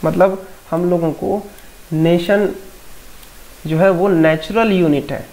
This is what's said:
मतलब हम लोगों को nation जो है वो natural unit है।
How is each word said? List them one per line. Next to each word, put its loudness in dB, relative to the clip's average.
मतलब 0
हम 0
लोगों 0
को -4
nation 2
जो -2
है 4
वो 2
natural 2
unit 0
है। -8